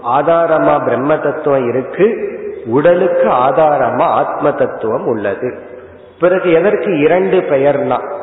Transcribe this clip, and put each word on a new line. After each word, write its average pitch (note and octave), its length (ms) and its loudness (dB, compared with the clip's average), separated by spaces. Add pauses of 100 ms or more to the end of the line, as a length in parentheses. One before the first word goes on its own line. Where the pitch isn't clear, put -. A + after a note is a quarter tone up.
ஆதாரமா D3+ 760 2
பிரம்ம B2+ 320 0
தத்துவம் C#3 520 -2
இருக்கு, C3 380 0 (600)
உடலுக்கு D3+ 640 2
ஆதாரமா C#3 720 2
ஆத்ம C#3+ 500 0
தத்துவம் A#2+ 540 -4
உள்ளது. A2 520 -4 (600)
பிறகு F3+ 320 2
எதற்கு F#3+ 460 2
இரண்டு F#3 380 2
பெயர்னா C3+ 640 0 (240)